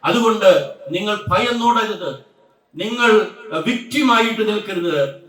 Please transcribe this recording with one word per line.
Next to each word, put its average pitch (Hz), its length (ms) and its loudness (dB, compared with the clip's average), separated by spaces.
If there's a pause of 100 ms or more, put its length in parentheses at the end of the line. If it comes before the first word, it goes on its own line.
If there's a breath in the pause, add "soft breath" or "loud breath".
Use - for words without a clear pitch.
അതുകൊണ്ട് 220 420 4 (460)
നിങ്ങൾ 208 200 -2 (140)
ഭയന്നോടരുത്, 220 800 0 (640)
നിങ്ങൾ 233 360 0 (580)
വിക്ടിമായിട്ട് 226 800 0
നിൽക്കരുത് 175 500 -2 (300)